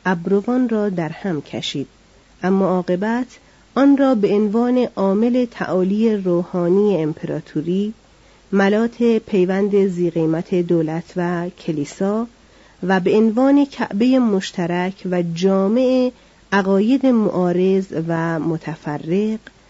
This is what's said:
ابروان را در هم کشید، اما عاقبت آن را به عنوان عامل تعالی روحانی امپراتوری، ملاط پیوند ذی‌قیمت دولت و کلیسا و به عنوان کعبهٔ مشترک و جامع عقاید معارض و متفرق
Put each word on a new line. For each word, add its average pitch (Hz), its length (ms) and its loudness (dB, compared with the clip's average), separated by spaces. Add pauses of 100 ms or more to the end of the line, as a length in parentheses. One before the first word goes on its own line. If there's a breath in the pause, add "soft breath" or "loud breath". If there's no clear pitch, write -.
ابروان 196 640 0
را 208 200 0
در 170 200 -4
هم 160 320 -6
کشید، - 460 -8 (560 soft breath)
اما 190 240 2
عاقبت 185 600 -2 (480 soft breath)
آن 277 220 4
را 262 180 4
به 196 180 0
عنوان 233 640 0
عامل 226 560 0
تعالی 202 640 0
روحانی 185 800 0
امپراتوری، 160 960 -4 (580 soft breath)
ملاط 208 520 0
پیوند 196 840 0
ذی‌قیمت 170 680 -2
دولت 165 600 -2
و 175 340 -4
کلیسا 196 760 -4 (560 soft breath)
و 185 160 2
به 180 160 2
عنوان 254 500 4
کعبهٔ 254 540 0
مشترک 190 840 -2 (100)
و 180 120 0 (100)
جامع 226 800 2 (400 soft breath)
عقاید 202 540 2
معارض 190 800 2 (220)
و 165 320 -2
متفرق 160 1000 -4 (300 soft breath)